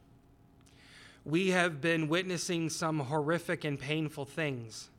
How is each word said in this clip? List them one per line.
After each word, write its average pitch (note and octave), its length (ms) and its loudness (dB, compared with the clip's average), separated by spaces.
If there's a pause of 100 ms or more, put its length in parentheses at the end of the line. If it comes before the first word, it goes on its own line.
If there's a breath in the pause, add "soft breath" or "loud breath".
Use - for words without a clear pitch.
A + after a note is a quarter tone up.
(1300 loud breath)
We F3 240 2
have F3 320 4
been D#3+ 260 2
witnessing E3+ 640 0
some D#3 300 0
horrific D#3 680 0
and C#3+ 120 0
painful D3 460 -4
things. B2+ 640 -6 (120)